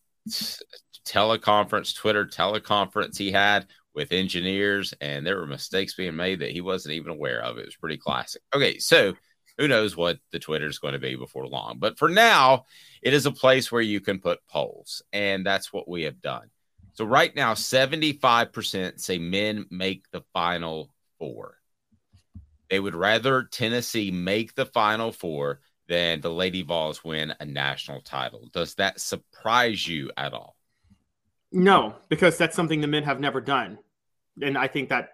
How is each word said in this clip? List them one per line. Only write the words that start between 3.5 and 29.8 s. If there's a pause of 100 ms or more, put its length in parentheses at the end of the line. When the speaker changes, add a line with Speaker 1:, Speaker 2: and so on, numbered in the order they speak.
Speaker 1:
with
engineers,
and
there
were
mistakes
being
made
that
he
wasn't
even
aware
of.
It
was
pretty
classic. (120)
Okay,
so (420)
who
knows
what (140)
the
Twitter
is
gonna
be
before
long.
But
for
now, (340)
it
is
a
place
where
you
can
put
polls, (120)
and
that's
what
we
have
done. (420)
So
right
now,
seventy-five
percent
say
men
make
the (120)
Final (280)
Four. (1120)
They
would
rather
Tennessee
make
the
Final
Four (280)
than
the
Lady
Vols
win
a
national
title.
Does
that
surprise